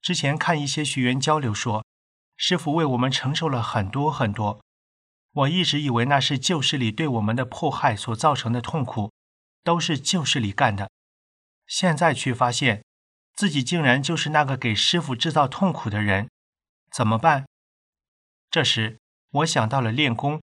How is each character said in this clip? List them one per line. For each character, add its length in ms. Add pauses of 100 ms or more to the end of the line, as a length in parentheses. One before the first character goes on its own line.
之 120
前 240
看 240
一 60
些 160
学 200
员 140
交 220
流 140
说， 320 (500)
师 220
父 160
为 100
我 140
们 120
承 240
受 140
了 160
很 260
多 220
很 220
多。 280 (720)
我 160
一 160
直 160
以 100
为 140
那 160
是 180
旧 240
世 160
里 140
对 160
我 140
们 120
的 120
迫 260
害 240
所 220
造 180
成 160
的 80
痛 240
苦， 300 (500)
都 160
是 180
旧 280
世 160
里 100
干 240
的。 160 (760)
现 300
在 180
却 200
发 180
现， 320 (500)
自 160
己 140
竟 180
然 220
就 140
是 140
那 120
个 140
给 180
师 240
父 160
制 160
造 160
痛 240
苦 180
的 120
人， 280 (640)
怎 160
么 100
办？ 300 (1040)
这 100
时， 380 (320)
我 140
想 240
到 100
了 140
练 200
功。 340